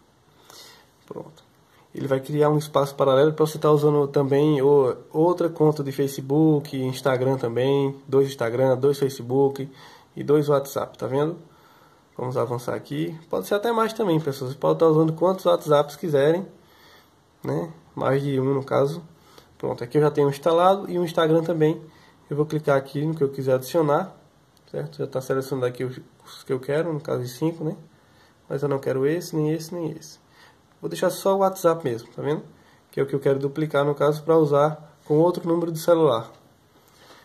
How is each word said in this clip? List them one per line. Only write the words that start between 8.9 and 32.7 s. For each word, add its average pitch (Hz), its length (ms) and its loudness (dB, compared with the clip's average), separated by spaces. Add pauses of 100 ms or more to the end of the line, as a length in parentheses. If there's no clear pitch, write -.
Facebook 135 720 -2 (460)
e 135 80 -10
dois 143 240 2
WhatsApp, 139 500 -2
tá - 80 -8
vendo? 147 320 -2 (800)
Vamos 127 200 -8
avançar 120 400 -4
aqui. 160 420 -8 (100)
Pode 190 200 -6
ser 208 80 0
até 226 160 -2
mais 220 200 0
também, 175 280 0
pessoal. 135 280 -6
Você 135 80 -10
pode 156 220 0
tá 165 80 4
usando 160 280 4
quantos 185 320 0
WhatsApps 151 500 2
quiserem, 156 500 0 (960)
né? 160 300 -6 (200)
Mais 135 300 0
de 139 160 -2
um, 135 160 0
no 135 80 -2
caso. 139 400 0 (560)
Pronto, 127 240 -6
aqui 120 160 0
eu 147 40 6
já 147 100 4
tenho 147 160 2
instalado 175 600 2
e 175 80 -4
o 175 80 0
Instagram 165 380 2
também. 156 400 0 (480)
Eu 147 60 -6
vou 151 100 0
clicar 147 300 0
aqui 139 280 -4
no 160 120 -2
que 156 80 0
eu 139 60 0
quiser 135 240 -2
adicionar, 156 600 0 (560)
certo? 147 280 -10
Já 135 100 -6
tá 131 120 -6
selecionando 135 460 -4
aqui 123 160 -6
os, 127 160 -8 (260)
os - 200 -20
que - 80 -6
eu 131 80 -4
quero, 160 320 -4
no 151 80 -6
caso 131 200 -6
de 123 80 -8
cinco, 165 360 -6
né? 170 120 -6 (720)
Mas 139 140 -4
eu 143 60 -2
não 139 100 -2
quero 135 260 -2
esse, 165 300 -4
nem 151 180 0
esse, 160 220 -8
nem 170 160 -8
esse. - 300 -18 (600)
Vou 160 80 -8
deixar 165 220 0
só 196 240 0
o 196 40 0
WhatsApp 175 460 2
mesmo, 117 300 -6
tá 135 80 -10
vendo? 151 220 -2 (480)